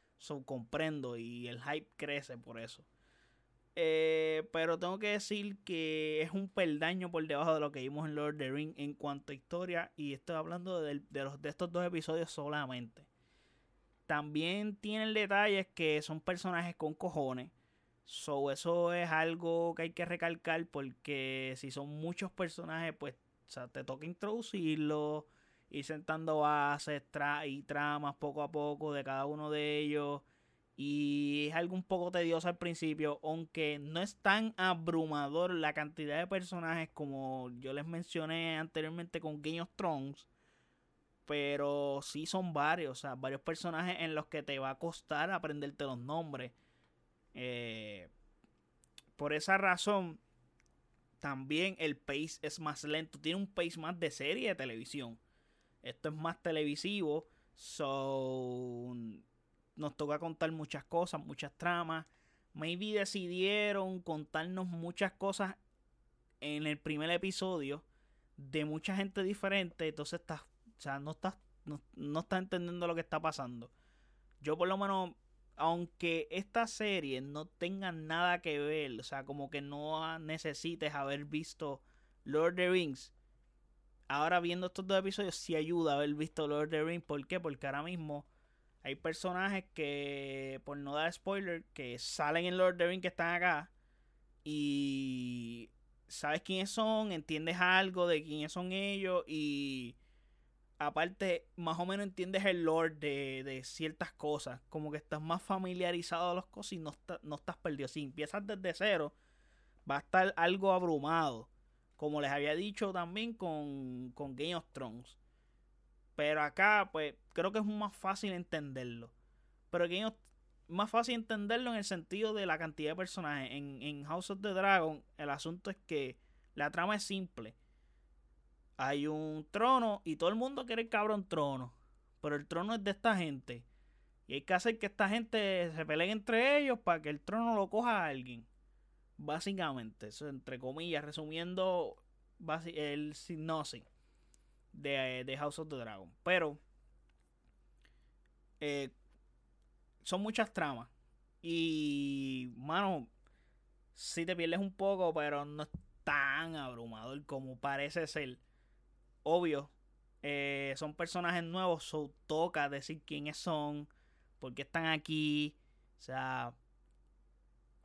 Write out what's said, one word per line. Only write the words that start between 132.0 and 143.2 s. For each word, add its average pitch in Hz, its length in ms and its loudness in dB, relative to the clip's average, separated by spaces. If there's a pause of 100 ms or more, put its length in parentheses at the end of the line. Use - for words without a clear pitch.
Pero 147 160 0
el 143 100 -4
trono 185 280 0
es 202 100 -2
de 202 60 2
esta 202 260 4
gente. 135 480 -4 (640)
Y 135 80 -8
hay 139 80 -4
que 185 120 2
hacer 226 240 2
que 208 80 -2
esta 196 220 2
gente 202 640 2
se 160 120 -2
peleen 160 240 4
entre 233 480 6
ellos 262 200 4
para 165 220 4
que 151 80 -6
el 147 120 -2
trono 226 340 2
lo 196 160 4
coja 214 340 4
a - 40 2
alguien. 127 380 -6 (720)
Básicamente, 147 920 -2
eso 147 200 -10
entre 131 300 -8
comillas, 147 460 -2
resumiendo 170 960 -2 (360)
basi-, 165 380 -4
el 147 380 -2
sinopsis 156 680 -4 (880)